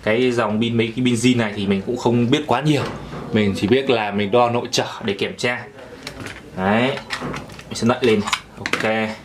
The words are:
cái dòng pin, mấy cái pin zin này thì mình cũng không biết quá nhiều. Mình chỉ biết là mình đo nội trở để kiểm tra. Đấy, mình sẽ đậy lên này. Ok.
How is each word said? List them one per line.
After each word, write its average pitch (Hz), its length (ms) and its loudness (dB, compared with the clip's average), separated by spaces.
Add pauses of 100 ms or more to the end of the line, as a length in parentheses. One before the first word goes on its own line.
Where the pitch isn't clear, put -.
cái 123 280 2
dòng 110 300 0
pin, 117 160 0
mấy 113 180 0
cái 127 100 0
pin 123 100 4
zin 120 220 4
này 110 180 0
thì 101 120 -4
mình 98 180 2
cũng 120 120 -4
không 120 340 2
biết 151 160 2
quá 123 140 2
nhiều. 147 220 2 (500)
Mình 104 240 4
chỉ 104 100 0
biết 131 220 4
là 107 220 2
mình 101 200 -2
đo 120 180 6
nội 117 220 -2
trở 120 140 0 (180)
để 104 100 0
kiểm 92 240 -4
tra. 123 260 -4 (920)
Đấy, 104 300 2 (840)
mình - 60 -10
sẽ 113 120 0
đậy 120 140 4
lên 110 180 4
này. 101 120 -2 (260)
Ok. 110 520 -2 (160)